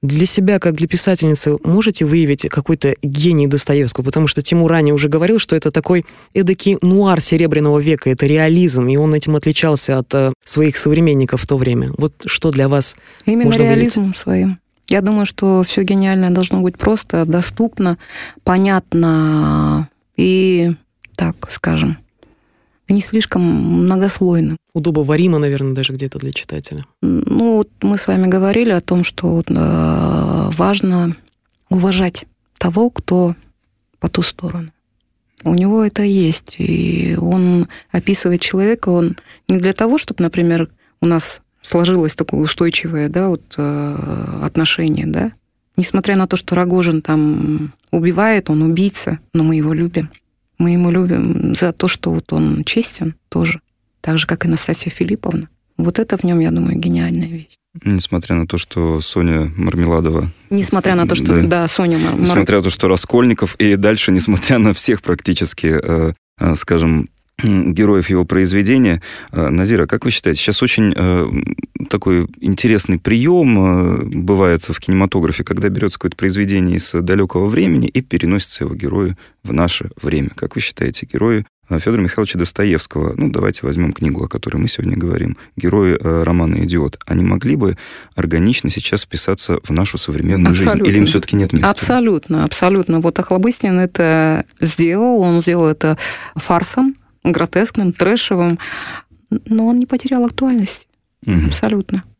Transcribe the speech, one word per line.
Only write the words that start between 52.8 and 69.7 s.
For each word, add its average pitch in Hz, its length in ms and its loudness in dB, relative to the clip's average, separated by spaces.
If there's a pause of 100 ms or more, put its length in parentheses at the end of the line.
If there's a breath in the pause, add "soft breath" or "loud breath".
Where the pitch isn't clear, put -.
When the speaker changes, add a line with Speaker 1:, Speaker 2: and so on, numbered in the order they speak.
Speaker 2:
тоже, 165 300 -2 (400)
так 160 180 -2
же, 156 80 -2
как 165 200 -4
и - 20 0
Настасья 165 420 -2
Филипповна. 165 600 -6 (280)
Вот 170 220 -2
это 220 180 -2
в - 60 -8
нем, 175 160 2
я 165 120 2
думаю, 170 260 -2
гениальная 170 500 -2
вещь. 165 220 -12 (340)
Speaker 3:
Несмотря 90 520 -2
на 82 120 0
то, 87 100 -4
что 82 440 -2
Соня 80 560 0
Мармеладова 82 760 0 (180)
Speaker 2:
Несмотря 190 460 0
на 170 120 2
то, 180 80 0
что, 170 260 2
Speaker 3:
Да. 170 60 2
Speaker 2:
да, 170 200 0
Соня 170 300 0
Мар-, 165 160 0
Мар- - 80 -2
Speaker 3:
Несмотря 135 360 2
на 95 60 0
то, 95 60 0
что - 180 -2
Раскольников, 110 680 2
и 104 200 2
дальше, 104 380 2
несмотря 98 460 2
на 107 140 4
всех - 280 0
практически, 82 840 -2
э, 80 300 0 (260)
э, 82 160 0
скажем, 82 540 0 (280)
<clears throat> - 60 -10
героев 98 640 2
его 90 140 2
произведения. 95 800 2 (320 loud breath)
Э, 80 160 -2
Назира, 92 380 2